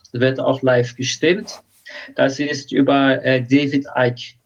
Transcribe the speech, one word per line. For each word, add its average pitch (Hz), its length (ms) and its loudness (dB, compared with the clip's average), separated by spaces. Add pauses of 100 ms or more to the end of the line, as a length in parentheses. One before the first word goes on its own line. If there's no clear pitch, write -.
(120)
Das 120 100 -4
wird 131 180 0
auch 131 220 0
live 123 340 2
gestimmt. 156 640 -2 (560)
Das 135 240 0
ist 147 320 -6
über, 135 500 2
äh, 131 200 2
David 139 520 0
Icke. 123 520 -2